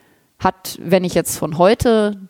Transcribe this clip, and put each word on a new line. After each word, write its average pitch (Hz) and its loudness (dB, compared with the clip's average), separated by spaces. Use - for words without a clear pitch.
hat, - -4
wenn 180 2
ich 175 -6
jetzt - -2
von 156 -6
heute 208 2